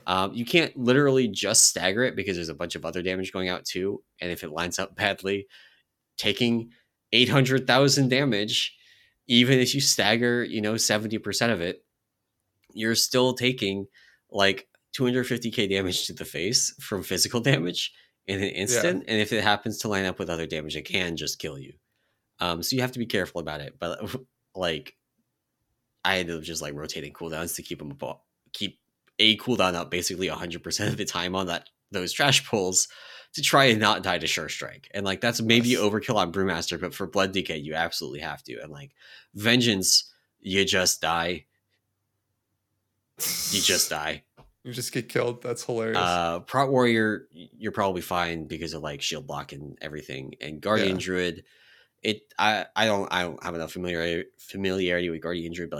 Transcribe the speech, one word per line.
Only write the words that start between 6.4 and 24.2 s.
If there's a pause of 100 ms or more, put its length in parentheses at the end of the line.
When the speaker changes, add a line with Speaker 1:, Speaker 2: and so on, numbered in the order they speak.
Speaker 1:
eight
hundred
thousand
damage, (500)
even
if
you
stagger,
you
know,
seventy
percent
of
it, (880)
you're
still
taking, (440)
like, (240)
two
hundred
fifty
K
damage
to
the
face
from
physical
<laughs>
damage (340)
in
an
Speaker 2:
Yeah.
Speaker 1:
instant,
and
if
it
happens
to
line
up
with
other
damage,
it
can
just
kill
you. (680)
Um,
so
you
have
to
be
careful
about
it,
but, (340)